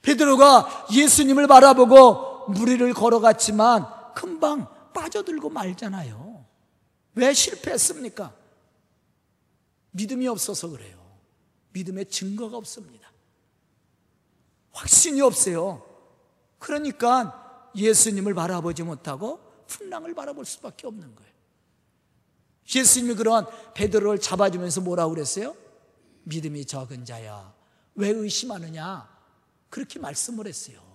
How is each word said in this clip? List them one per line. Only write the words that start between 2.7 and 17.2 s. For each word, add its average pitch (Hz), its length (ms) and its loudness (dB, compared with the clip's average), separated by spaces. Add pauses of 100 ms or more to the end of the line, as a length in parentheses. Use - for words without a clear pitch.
걸어갔지만 220 920 2 (280)
금방 302 520 -6 (280)
빠져들고 320 560 -8
말잖아요. 185 920 -12 (720)
왜 262 160 2
실패했습니까? 247 1000 -6 (1600)
믿음이 254 360 -8
없어서 208 420 -8
그래요. 104 300 -20 (720)
믿음의 185 340 -12
증거가 208 500 -12
없습니다. - 560 -20 (1600)
확신이 - 480 0
없어요. 185 640 -2 (720)
그러니까 254 840 -4 (320)